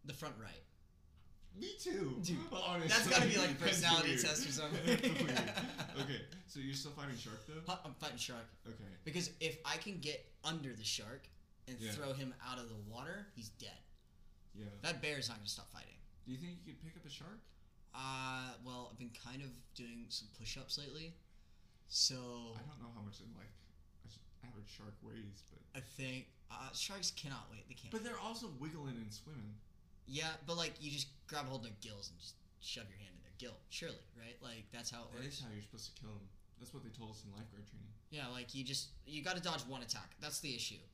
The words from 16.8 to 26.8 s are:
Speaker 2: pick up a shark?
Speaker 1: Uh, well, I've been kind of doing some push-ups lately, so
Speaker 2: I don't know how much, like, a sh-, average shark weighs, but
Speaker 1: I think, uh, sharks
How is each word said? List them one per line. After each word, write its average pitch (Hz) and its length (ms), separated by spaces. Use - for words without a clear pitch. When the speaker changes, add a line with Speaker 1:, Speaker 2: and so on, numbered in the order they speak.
Speaker 2:
pick 160 140
up 151 80
a 151 60
shark? 175 280
Speaker 1:
Uh, 131 600
well, 123 260
I've 110 80
been 120 140
kind 127 300
of 135 80
doing 117 340
some 107 200
push-ups 135 400
lately, 151 340
so 120 680
Speaker 2:
I 110 140
don't 156 100
know 117 140
how 110 80
much, 101 160
like, 101 140
a - 20
sh-, - 140
average 104 240
shark 104 320
weighs, 110 480
but - 80
Speaker 1:
I 131 80
think, 131 280
uh, 127 220
sharks - 380